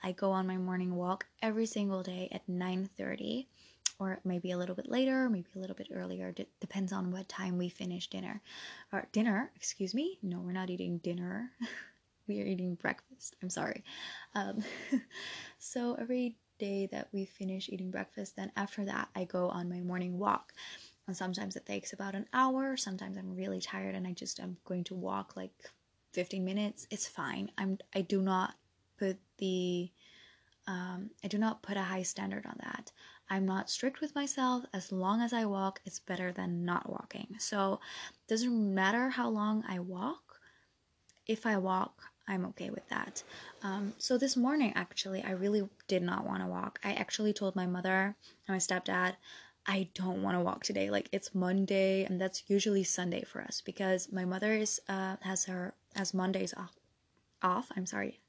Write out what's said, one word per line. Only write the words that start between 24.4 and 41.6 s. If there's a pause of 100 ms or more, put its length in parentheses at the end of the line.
going
to
walk,
like, (640)
fifteen
minutes.
It's
fine.
I'm, (160)
I
do
not (420)
put (220)
the, (760)
um, (160)
I
do
not
put
a
high
standard
on
that. (360)
I'm
not
strict
with
myself. (100)
As
long
as
I
walk,
it's
better
than
not
walking.
So (320)
it
doesn't
matter
how
long
I
walk. (880)
If
I
walk, (240)